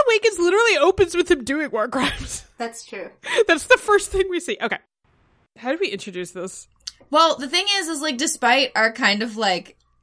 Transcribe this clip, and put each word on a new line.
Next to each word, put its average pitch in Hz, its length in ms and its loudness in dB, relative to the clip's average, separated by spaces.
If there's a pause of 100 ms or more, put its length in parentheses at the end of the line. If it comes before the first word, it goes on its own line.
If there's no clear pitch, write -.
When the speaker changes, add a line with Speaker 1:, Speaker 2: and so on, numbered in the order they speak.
Speaker 1:
Awakens 440 320 2
literally 381 400 4
opens 349 360 4
with 349 160 0
him 254 140 2
doing 285 260 -4
war 220 180 -2
crimes. - 640 -4
<laughs> - 80 -20
Speaker 2:
That's 233 260 -10
true. 196 260 -14 (360)
Speaker 1:
That's 330 200 0
the 508 120 6
first 403 320 2
thing 381 200 0
we 349 100 -4
see. - 220 -6
Okay. 220 160 -4 (800)
How 247 140 -6
do 330 80 -4
we 392 80 -2
introduce 180 440 -10
this? 185 340 -12 (440)
Speaker 3:
Well, 311 260 4
the 277 120 -10
thing 359 180 -2 (120)
is, 339 100 -4
is, 311 120 -6
like, 302 160 -4
despite 262 580 0
our 220 180 2
kind 208 300 0
of, 226 140 -8
like, 196 400 -2 (260)